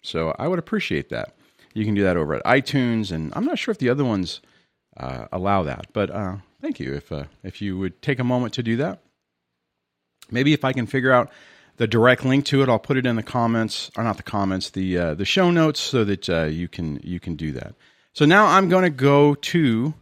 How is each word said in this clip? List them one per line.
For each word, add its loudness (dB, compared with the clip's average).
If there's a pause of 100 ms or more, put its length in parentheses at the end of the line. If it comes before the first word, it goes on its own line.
So -4
I -4
would -2
appreciate -4
that. -8 (400)
You -2
can 0
do 2
that 2
over 0
at -6
iTunes, 0
and -6
I'm -2
not -2
sure -6
if -6
the 0
other 0
ones, -2 (540)
uh, -10
allow 0
that, -8
but, -2
uh, -6 (260)
thank -6
you -6
if, -10
uh, -8 (180)
if -14
you -4
would -6
take -2
a -2
moment -2
to -4
do 0
that. -4 (1300)
Maybe 2
if 0
I 0
can -2
figure 0
out 4 (460)
the 0
direct 4
link 2
to 2
it, 2
I'll 4
put -2
it 0
in 0
the -4
comments, -2
or -2
not -2
the -16
comments, -2
the, -2
uh, 0
the -4
show 2
notes, 2
so 0
that, -2
uh, 0
you -4
can, -8
you -8
can -8
do -6
that. -12 (400)
So 2
now 6
I'm 4
gonna 4
go 4
to 0